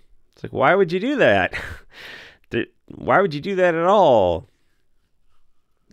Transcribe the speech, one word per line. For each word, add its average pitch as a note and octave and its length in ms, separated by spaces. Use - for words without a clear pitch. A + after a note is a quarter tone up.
It's - 120
like, - 80
why C#3 240
would F#3+ 160
you F#3 80
do C4+ 160
that? G#2+ 360
<laughs> - 480
Th-, - 200
why B2+ 340
would F#3+ 140
you D3 60
do G3 160
that F3+ 180
at E3 100
all? B2+ 640